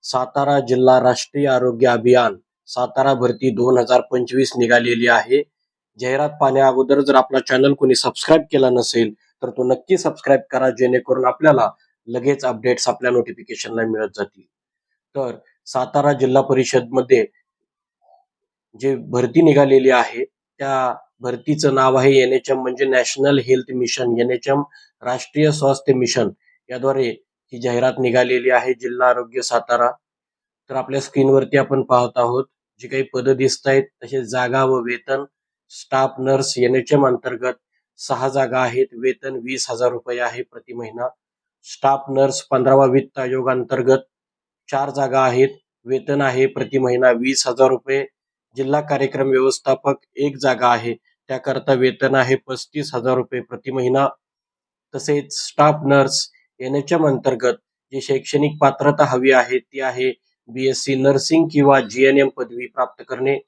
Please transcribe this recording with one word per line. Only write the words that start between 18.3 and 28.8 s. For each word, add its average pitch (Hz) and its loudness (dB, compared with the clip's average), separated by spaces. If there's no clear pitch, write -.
जे 135 0
भरती 123 2
निघालेली 135 6
आहे 120 0
त्या 131 -6
भरतीचं 131 -2
नाव 131 4
आहे 135 6
एनएचएम, 131 0
म्हणजे 127 -4
नॅशनल 135 2
हेल्थ 127 0
मिशन, 120 -2
एनएचएम 127 -2
राष्ट्रीय 139 -2
स्वास्थ्य 139 0
मिशन 123 0
याद्वारे 127 -2
ही - -16
जाहिरात 123 -2
निघालेली 123 0
आहे, 127 2
जिल्हा 123 -2